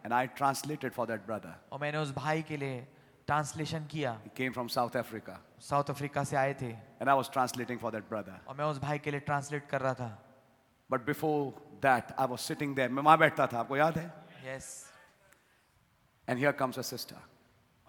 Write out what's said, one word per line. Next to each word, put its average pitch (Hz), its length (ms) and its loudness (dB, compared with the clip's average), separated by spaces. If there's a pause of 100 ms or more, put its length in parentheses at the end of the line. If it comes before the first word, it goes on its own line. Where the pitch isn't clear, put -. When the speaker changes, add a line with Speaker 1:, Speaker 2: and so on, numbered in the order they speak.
Speaker 1:
And 117 80 2
I 127 120 4
translated 139 640 0
for 117 160 -2
that 110 140 -2
brother। 95 320 -6 (200)
Speaker 2:
और 139 80 -8
मैंने 147 180 -2
उस 147 160 -2
भाई 156 280 0
के 156 160 -6
लिए 135 300 -4 (400)
ट्रांसलेशन 151 580 -2
किया। 139 380 -2
Speaker 1:
He 110 60 -16
came 127 280 -2
from 120 200 -4
South 120 180 0
Africa। 110 400 -6 (240)
Speaker 2:
साउथ 143 300 2
अफ्रीका 143 340 -2
से 143 120 -2
आए 135 180 2
थे। 127 200 -6
Speaker 1:
And 113 340 -10
I 139 100 8
was 127 160 2
translating 123 440 0
for 113 140 -4
that 107 220 -6
brother। 95 340 -8
Speaker 2:
और 131 80 -14
मैं 147 100 -2
उस 147 140 -2
भाई 143 200 -2
के 147 120 -6
लिए 143 80 -2
ट्रांसलेट 143 500 -4
कर 135 120 -2
रहा 131 120 2
था। 117 320 -8 (680)
Speaker 1:
But 123 120 2
before 147 460 0 (340)
that, 127 220 8
I 135 200 0
was 123 120 -4
sitting 151 300 -2
there। 131 200 2
मैं 135 140 0
वहां 156 140 12
बैठता 147 300 6
था, 120 120 -2
आपको 117 180 -2
याद 156 200 4
है? 160 160 -8 (300)
Speaker 2:
यस। - 480 -12 (1400)
Speaker 1:
And 123 100 0
here 143 220 2
comes 131 180 -2
a 123 140 -6
sister। - 240 -10 (720)